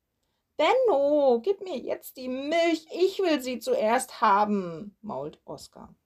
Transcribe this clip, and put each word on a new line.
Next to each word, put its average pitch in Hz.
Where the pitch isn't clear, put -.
„Benno, 294
gib 392
mir 370
jetzt -
die 254
Milch, 320
ich 370
will 320
sie 254
zuerst 240
haben“, 202
mault 143
Oskar. -